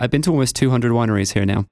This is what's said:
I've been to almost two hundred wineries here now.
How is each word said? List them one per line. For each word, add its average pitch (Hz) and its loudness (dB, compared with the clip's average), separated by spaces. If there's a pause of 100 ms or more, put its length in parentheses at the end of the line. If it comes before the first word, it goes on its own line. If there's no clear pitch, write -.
I've 123 -2
been 143 0
to 175 0
almost 135 0
two 131 2
hundred 120 2
wineries 107 0
here 101 0
now. 98 0